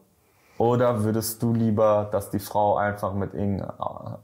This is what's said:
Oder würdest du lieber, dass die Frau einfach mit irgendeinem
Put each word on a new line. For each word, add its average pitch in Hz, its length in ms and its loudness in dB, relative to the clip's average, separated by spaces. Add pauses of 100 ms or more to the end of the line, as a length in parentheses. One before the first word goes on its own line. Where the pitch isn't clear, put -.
(580)
Oder 120 460 2
würdest 110 380 -2
du 117 120 2
lieber, 107 580 4
dass 98 180 -2
die 107 80 -2
Frau 104 380 0
einfach 101 380 -2
mit 98 200 -4
irgendeinem - 880 -6